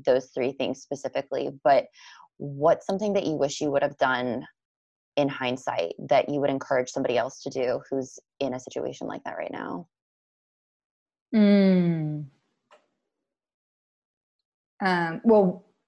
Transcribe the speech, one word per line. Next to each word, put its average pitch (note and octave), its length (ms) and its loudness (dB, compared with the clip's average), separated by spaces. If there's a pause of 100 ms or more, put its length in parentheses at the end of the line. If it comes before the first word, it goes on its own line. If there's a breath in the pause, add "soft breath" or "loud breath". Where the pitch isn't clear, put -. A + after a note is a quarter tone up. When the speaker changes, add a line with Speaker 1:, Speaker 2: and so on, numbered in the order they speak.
Speaker 1:
those C3 200 2
three C3+ 260 -4
things C3 280 -6
specifically, C3+ 720 -8 (140)
but C#3 220 4 (500 loud breath)
what's C#3+ 500 0
something G3+ 260 -2
that G3 140 0
you D#3+ 80 -2
wish C#3+ 260 -2
you D3+ 120 -2
would C#3+ 100 0
have C#3+ 160 -4
done B2+ 480 -2 (720)
in C#3+ 120 2
hindsight B2+ 720 -4
that C#3+ 300 2
you C#3+ 120 -2
would C#3 100 0
encourage C3+ 400 -2
somebody C3 280 -2
else B2 240 -4
to C#3+ 80 -10
do B2+ 300 -2 (100)
who's C3+ 300 -6 (180)
in C3 160 -4
a B2+ 60 -8
situation - 480 -8
like - 160 -10
that - 120 -12
right E2 140 -8
now? - 380 -10 (1500)
Speaker 2:
Mm. F3+ 920 4 (2500)
Um, E3+ 420 0
well, G3+ 420 6 (220)